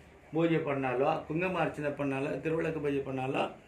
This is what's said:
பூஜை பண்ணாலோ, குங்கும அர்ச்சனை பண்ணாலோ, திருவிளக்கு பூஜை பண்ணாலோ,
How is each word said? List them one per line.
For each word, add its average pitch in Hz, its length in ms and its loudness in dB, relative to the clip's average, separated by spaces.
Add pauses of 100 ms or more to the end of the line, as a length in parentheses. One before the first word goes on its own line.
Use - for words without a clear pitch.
(340)
பூஜை 160 240 4
பண்ணாலோ, 139 680 0
குங்கும 175 340 0
அர்ச்சனை 147 320 0
பண்ணாலோ, 139 380 -2
திருவிளக்கு 160 500 -2
பூஜை 143 280 0
பண்ணாலோ, 135 440 -2 (160)